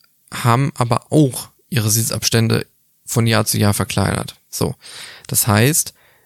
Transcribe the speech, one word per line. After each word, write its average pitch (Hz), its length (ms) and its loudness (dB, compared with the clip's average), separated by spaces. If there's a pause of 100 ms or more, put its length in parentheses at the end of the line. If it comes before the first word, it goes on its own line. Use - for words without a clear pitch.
(300)
haben 127 460 0
aber - 380 -2
auch 147 340 2 (220)
ihre 110 200 0
Sitzabstände 113 760 0 (380)
von 117 220 0
Jahr 110 180 2
zu - 120 -2
Jahr 104 160 4
verkleinert. - 600 -2 (140)
So. - 260 -4 (520)
Das - 200 -4
heißt, 113 460 2 (320)